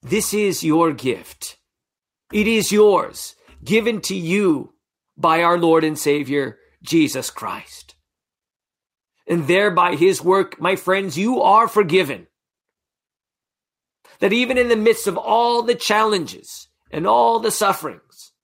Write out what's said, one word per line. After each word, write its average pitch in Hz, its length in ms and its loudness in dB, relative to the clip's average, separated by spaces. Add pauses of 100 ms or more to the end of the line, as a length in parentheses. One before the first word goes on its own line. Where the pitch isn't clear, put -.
This 196 320 -4
is 202 300 -2
your 160 280 2
gift. - 640 -8 (720)
It 208 160 0
is 220 240 0
yours, 208 640 2 (260)
given 214 380 0
to 190 160 -8
you 175 580 -2 (420)
by 165 280 2
our 175 140 2
Lord 165 260 4
and 156 120 -2
Savior, 143 640 -2 (240)
Jesus - 480 0
Christ. - 640 -14 (1300)
And 170 180 -2
there 196 240 2
by 175 240 0
his 170 260 2
work, 190 400 0
my 180 140 0
friends, 185 420 -4
you 220 240 -2
are 208 280 4
forgiven. 170 580 0 (1900)
That 190 140 0
even 247 240 0
in 240 100 2
the 233 80 2
midst 220 300 2
of 185 100 -4
all 233 460 0
the 233 120 0
challenges - 960 -2 (220)
and 160 160 -6
all 233 340 2
the 220 100 -2
sufferings - 800 -6 (120)